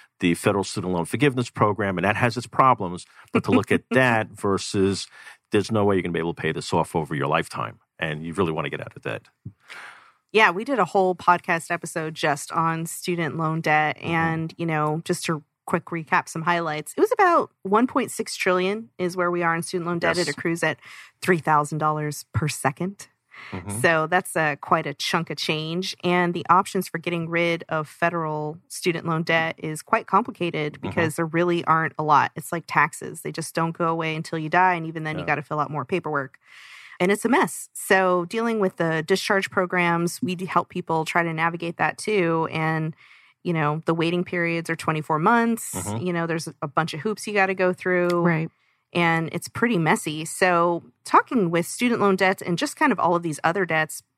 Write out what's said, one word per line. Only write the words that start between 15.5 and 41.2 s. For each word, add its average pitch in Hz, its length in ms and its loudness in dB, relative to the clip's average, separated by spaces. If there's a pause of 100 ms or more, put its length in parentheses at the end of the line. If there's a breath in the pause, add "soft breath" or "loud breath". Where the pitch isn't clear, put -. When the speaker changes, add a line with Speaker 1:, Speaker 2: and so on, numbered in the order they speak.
Speaker 2:
quick - 200 -2
recap 170 440 -2
some 165 140 -6
highlights, 165 540 -2
it - 40 2
was 427 100 4
about 359 400 4 (120)
one 214 240 4
point - 240 -2
six - 240 -6
trillion 190 640 0
is 180 180 -2
where 180 160 0
we 175 120 -2
are 165 120 2
in 165 60 -2
student 170 260 -4
loan 170 120 -2
debt. 165 180 0
It 175 100 0
Speaker 1:
Yes. - 20 -2
Speaker 2:
accrues 170 340 -2
at 156 140 0 (440 loud breath)
three 185 160 2
thousand 151 420 2
dollars 151 540 -2
per 156 140 0
second. 170 600 -4 (440 loud breath)
Speaker 1:
Mm-hmm. 98 280 -8
Speaker 2:
So 160 280 4
that's, 175 280 0
uh, 156 220 0
quite 160 280 0
a 143 80 -6
chunk - 380 -2
of 151 60 -6
change. 165 680 -4
And 175 300 2
the 170 160 -6
options 185 380 2
for 165 120 -8
getting 165 280 -4
rid 170 420 0
of 156 180 -4
federal 160 800 -2
student - 400 -4
loan 165 160 0
debt 165 340 0
is 156 240 -8
quite - 240 -2
complicated 170 680 0
Speaker 1:
Mm-hmm. - 140 -10
Speaker 2:
because 165 280 0
there 165 100 0
really 170 400 0
aren't 160 320 2
a 156 60 -4
lot. 147 320 4
It's - 160 -10
like 170 160 -6
taxes. - 540 -2
They 160 100 -6
just 160 240 -8
don't 165 200 0
go 170 120 0
away 165 280 -2
until 160 220 -6
you 156 120 -4
die. 180 260 4
And 165 100 -6
even 160 180 -8
then, 156 120 -4
you - 60 -6
Speaker 1:
Yeah. - 60 -6
Speaker 2:
gotta 147 140 0
fill 151 180 -6
out 139 120 -2
more 143 140 -4
paperwork. 151 520 -4 (640 loud breath)
And 185 120 4
it's 220 140 0
a 220 40 2
mess. 262 440 0
So 185 520 4
dealing 226 340 -2
with 185 160 0
the 160 260 0
discharge 190 480 0
programs, 175 720 0
we 180 140 -2
d-, 185 100 -8
help - 240 0
people 165 340 -2
try 170 200 0